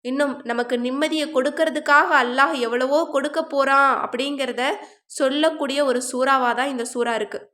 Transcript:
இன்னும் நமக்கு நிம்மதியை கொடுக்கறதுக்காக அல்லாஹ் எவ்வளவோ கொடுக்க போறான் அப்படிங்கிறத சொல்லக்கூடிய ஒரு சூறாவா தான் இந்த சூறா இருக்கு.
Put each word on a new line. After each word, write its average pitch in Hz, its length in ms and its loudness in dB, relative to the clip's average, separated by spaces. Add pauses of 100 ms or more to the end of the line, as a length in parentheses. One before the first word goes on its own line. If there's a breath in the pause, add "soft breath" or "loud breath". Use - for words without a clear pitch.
இன்னும் 269 380 0
நமக்கு 240 360 -2
நிம்மதியை 285 500 -2
கொடுக்கறதுக்காக 302 880 2
அல்லாஹ் 262 420 2
எவ்வளவோ 262 480 0
கொடுக்க 294 380 -2
போறான் 277 540 4
அப்படிங்கிறத 254 640 -4 (480 loud breath)
சொல்லக்கூடிய 294 760 0
ஒரு 247 180 0
சூறாவா 254 500 0
தான் 262 200 -2
இந்த 233 140 -6
சூறா 240 280 -2
இருக்கு. 214 240 -6 (140)